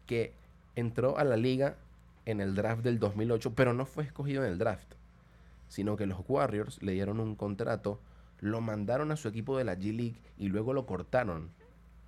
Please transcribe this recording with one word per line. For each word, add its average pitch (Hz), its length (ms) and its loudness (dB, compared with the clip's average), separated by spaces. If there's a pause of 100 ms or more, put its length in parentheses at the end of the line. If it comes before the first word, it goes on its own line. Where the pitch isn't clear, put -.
que 117 280 0 (420)
entró 120 420 2
a 147 60 4
la 123 120 6
liga 131 400 4 (500)
en 107 140 0
el 95 140 0
draft 110 280 2
del 120 160 2
dos 101 180 2
mil 113 160 2
ocho, 113 220 0
pero 123 180 6
no 127 140 0
fue 156 180 -4
escogido 139 400 -2
en 98 80 0
el 87 60 -2
draft, 110 340 -2 (760)
sino 104 280 -2
que 101 100 -2
los 92 120 -2 (100)
Warriors 110 540 0
le 95 100 0
dieron 98 280 0
un 110 160 -4
contrato, 104 640 -2 (400)
lo 107 200 0
mandaron 113 520 0
a 151 40 -2
su 135 120 -4
equipo 113 280 -4
de 131 80 0
la 92 120 -2
G 104 180 -2
League 117 220 -4 (200)
y 98 120 -2
luego 110 240 0
lo 135 120 0
cortaron 90 640 -2 (580)